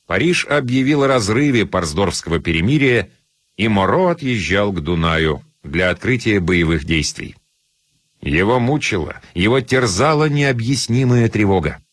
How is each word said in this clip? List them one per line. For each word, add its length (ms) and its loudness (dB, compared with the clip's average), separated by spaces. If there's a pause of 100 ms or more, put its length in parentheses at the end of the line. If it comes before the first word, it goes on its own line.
Париж 380 0
объявил 580 0
о 40 4
разрыве 580 2
Парсдорфского 760 -2
перемирия, 720 0 (460)
и 100 0
Моро 440 2
отъезжал 600 -2
к 80 -4
Дунаю 640 0 (200)
для 260 -2
открытия 500 0
боевых 460 0
действий. 500 -4 (880)
Его 380 2
мучила, 640 -2 (120)
его 280 0
терзала 640 0
необъяснимая 1040 0
тревога. 520 0 (100)